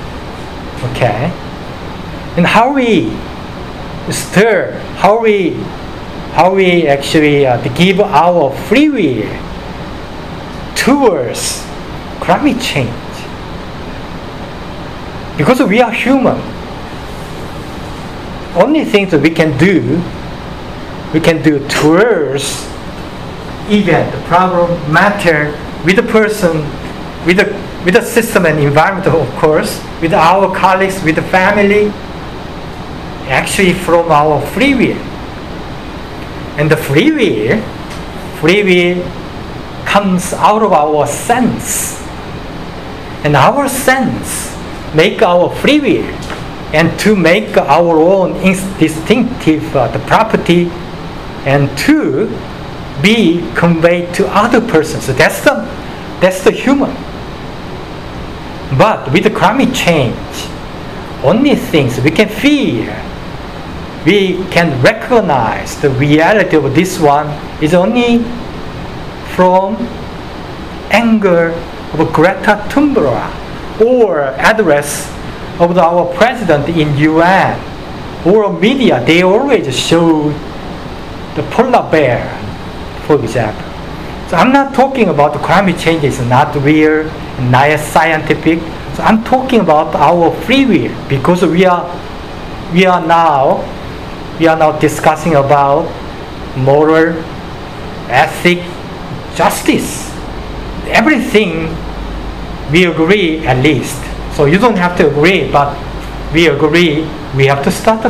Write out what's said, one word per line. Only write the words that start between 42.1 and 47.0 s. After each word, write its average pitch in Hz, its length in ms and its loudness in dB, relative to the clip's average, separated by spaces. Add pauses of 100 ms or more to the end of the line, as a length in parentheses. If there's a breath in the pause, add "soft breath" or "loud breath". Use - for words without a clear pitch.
And 147 120 2
our 233 340 4
sense 247 840 -2 (400)
make 190 260 4
our 180 360 4
free 294 220 4
will. 156 360 0 (580)
And 165 260 2
to 214 160 4